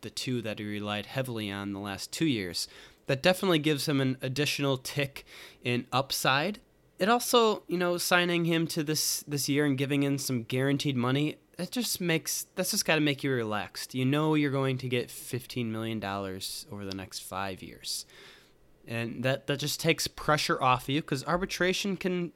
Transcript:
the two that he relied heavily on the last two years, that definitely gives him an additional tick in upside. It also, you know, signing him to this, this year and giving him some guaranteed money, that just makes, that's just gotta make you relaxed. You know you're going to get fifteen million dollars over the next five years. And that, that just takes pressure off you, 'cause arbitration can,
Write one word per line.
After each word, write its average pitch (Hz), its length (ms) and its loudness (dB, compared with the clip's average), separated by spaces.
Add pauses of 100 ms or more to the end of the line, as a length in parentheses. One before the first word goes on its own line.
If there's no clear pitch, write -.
the 113 80 -12
two 123 320 -4
that 107 180 -6
he 107 60 -8
relied 104 400 -4
heavily 117 440 -4
on 101 220 -4
the 95 80 -6
last 101 320 -8
two - 140 -2
years, 101 420 -2 (380)
that 135 180 -2
definitely 185 360 4
gives 147 280 2
him 139 140 2
an 131 200 2
additional 135 560 0
tick - 480 -6 (380)
in 123 300 0
upside. 139 680 0 (400)
It 190 80 4
also, 233 600 4
you 175 100 -2
know, 175 200 2
signing 175 460 4
him 165 240 4
to 165 160 -2
this, - 420 0
this 147 220 -2
year 143 160 4
and 143 140 4
giving 139 260 2
him 143 140 2
some 131 260 -2
guaranteed 135 540 2
money, 131 400 2 (180)
that 180 160 -6
just 233 300 -2
makes, 160 540 0
that's 180 160 -2
just 208 120 0
gotta 160 160 4
make 143 240 2
you 139 80 2
relaxed. 107 640 -2
You 127 80 0
know 151 300 4
you're 147 180 2
going 135 280 0
to 127 100 -6
get 123 200 0
fifteen - 600 -6
million 110 300 -4
dollars 98 680 -4
over 101 140 -8
the 95 120 -6
next 92 240 -10
five 95 440 -6
years. - 420 -8 (840)
And 117 340 -4
that, 135 240 0
that 143 120 -2
just 147 220 -4
takes 160 260 0
pressure - 560 0
off 127 240 4
you, 139 140 0
'cause 131 240 -4
arbitration 180 720 0
can, 180 380 -2